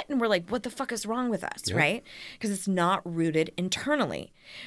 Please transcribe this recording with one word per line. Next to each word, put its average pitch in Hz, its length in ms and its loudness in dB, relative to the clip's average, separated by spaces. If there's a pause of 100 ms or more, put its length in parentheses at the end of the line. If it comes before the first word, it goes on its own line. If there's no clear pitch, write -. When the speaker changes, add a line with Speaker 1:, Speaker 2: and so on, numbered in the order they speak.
Speaker 1:
And 277 120 2
we're 233 80 4
like, 180 220 2
"What 226 120 0
the 240 80 -6
fuck 254 220 -6
is 214 140 -4
wrong 240 240 0
with 202 120 0
us?" - 260 -6
Speaker 2:
Yep. - 80 0
Speaker 1:
Right? 165 280 2 (340)
'Cause 214 120 -2
it's 196 180 -2
not 180 360 4
rooted 165 520 2
internally. 185 760 0 (340)